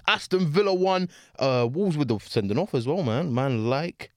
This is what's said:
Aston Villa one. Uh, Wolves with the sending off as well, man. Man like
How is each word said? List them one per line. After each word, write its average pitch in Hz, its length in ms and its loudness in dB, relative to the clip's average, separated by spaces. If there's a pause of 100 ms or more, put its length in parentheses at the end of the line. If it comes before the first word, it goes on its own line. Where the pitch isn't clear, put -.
Aston 185 420 0
Villa 190 260 2
one. 185 340 0 (300)
Uh, 127 340 2
Wolves 175 240 0
with 143 120 0
the 110 100 0
sending 104 400 -2
off 185 160 -2
as 120 120 -2
well, 170 160 -2
man. 131 300 -2
Man 120 380 0
like 151 460 -4